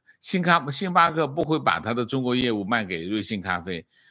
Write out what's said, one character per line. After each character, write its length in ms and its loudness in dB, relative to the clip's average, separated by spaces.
星 200 -2
咖-， 300 2
星 240 -2
巴 160 6
克 160 2
不 160 -4
会 160 2
把 220 2
他 120 -2
的 120 0
中 180 -2
国 140 2
业 160 2
务 120 -2
卖 200 0
给 220 -4
瑞 140 -2
幸 200 -4
咖 200 -2
啡 240 -6